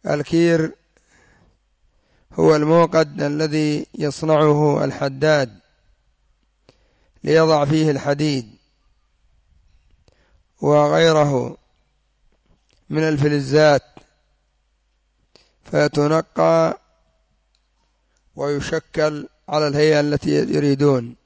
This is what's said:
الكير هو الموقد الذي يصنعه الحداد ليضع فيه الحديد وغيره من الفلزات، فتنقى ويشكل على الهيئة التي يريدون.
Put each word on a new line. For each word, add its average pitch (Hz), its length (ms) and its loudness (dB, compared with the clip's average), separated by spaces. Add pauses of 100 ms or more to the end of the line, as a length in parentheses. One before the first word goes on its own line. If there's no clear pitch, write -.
الكير 165 680 0 (1600)
هو 160 220 2
الموقد 160 640 0
الذي 151 720 -4
يصنعه 151 920 0
الحداد 135 760 -2 (1600)
ليضع 156 420 2
فيه 156 260 0
الحديد 143 640 -4 (2000)
وغيره 147 960 2 (1300)
من 156 140 -2
الفلزات، 147 800 2 (1800)
فتنقى 160 1160 0 (1600)
ويشكل 147 960 -4 (200)
على 151 180 -2
الهيئة 151 320 2
التي 147 300 -2
يريدون. 143 840 0 (100)